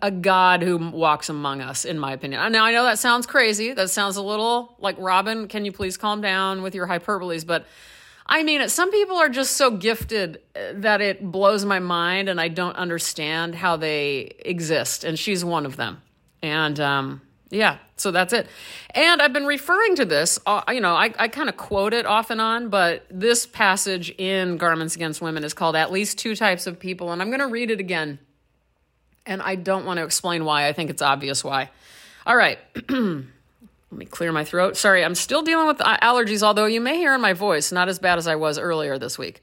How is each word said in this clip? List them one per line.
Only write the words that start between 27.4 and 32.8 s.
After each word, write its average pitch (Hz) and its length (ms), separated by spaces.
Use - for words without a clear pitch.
read 233 240
it 214 80
again. 160 400
And 190 160
I 190 140
don't 190 300
wanna 175 180
explain 170 400
why. 147 240
I 147 60
think 156 160
it's - 120
obvious 139 420
why. 135 260
All 233 100
right. 196 240
<clears throat> - 160